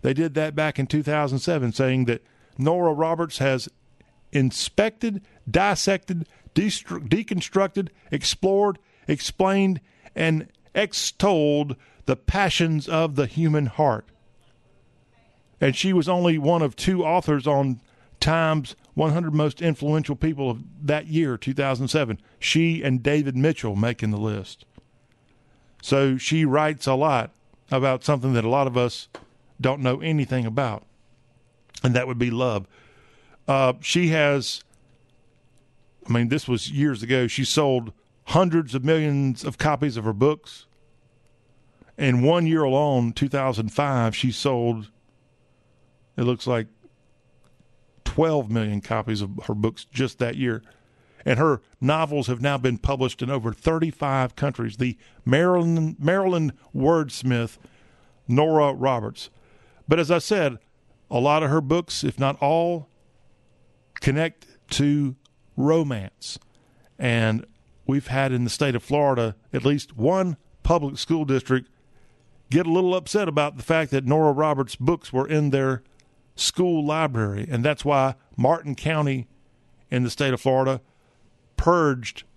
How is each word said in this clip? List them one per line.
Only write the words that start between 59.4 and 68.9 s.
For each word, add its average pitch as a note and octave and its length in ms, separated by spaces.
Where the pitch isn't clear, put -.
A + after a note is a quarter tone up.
But D#3+ 100
as D#3 120
I F3 80
said, D3+ 400
a A#2+ 100
lot D3 220
of C#3+ 80
her D#3 100
books, D#3+ 420
if C#3+ 160
not C#3 240
all, E3 460
connect D3+ 460
to C#3+ 460
romance. C3+ 840
And A2+ 480
we've C#3 220
had C3+ 240
in B2 120
the A2+ 60
state C#3 240
of A2+ 80
Florida C3 540